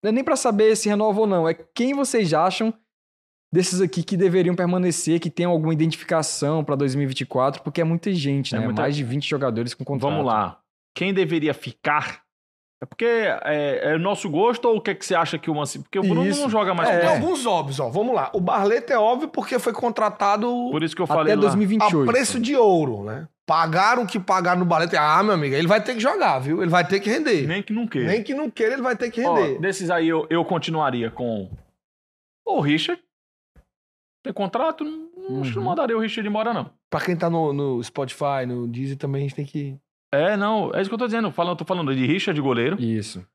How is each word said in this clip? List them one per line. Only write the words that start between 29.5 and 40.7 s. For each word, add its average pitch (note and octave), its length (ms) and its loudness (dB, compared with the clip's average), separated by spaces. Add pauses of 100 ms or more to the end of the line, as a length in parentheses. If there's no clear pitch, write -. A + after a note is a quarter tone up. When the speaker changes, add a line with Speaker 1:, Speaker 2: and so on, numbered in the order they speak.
Speaker 2:
desses F#3 300 -2
aí E3+ 180 2
eu, D#3+ 220 0
eu E3 160 2
continuaria D3 680 -2
com A2 380 -6 (1000)
o F4+ 140 0
Richard. D#3 400 0 (1200)
Tem C4+ 80 -10
contrato? D#4 540 -2
Não, F4 560 -8
acho - 100 -2
que - 60 -4
não G4 60 -4
Speaker 1:
Uhum. F#4 60 -2
Speaker 2:
mandaria B3 280 0
o - 20 0
Richard A3 300 -4
embora, A3 240 -2
não. D3 160 -4 (200)
Speaker 3:
Pra D3+ 120 -2
quem F3+ 160 -2
tá E3+ 120 0
no, E3 220 0
no C#3 320 -2
Spotify, C3+ 640 -4
no B2 200 -6
Deezer, C3 300 -6
também C#3 240 -4
a C#3+ 60 -4
gente C3+ 80 -8
tem D3 100 -6
que C#3 320 -8 (360)
Speaker 2:
É, G#3 240 2
não, G3+ 380 0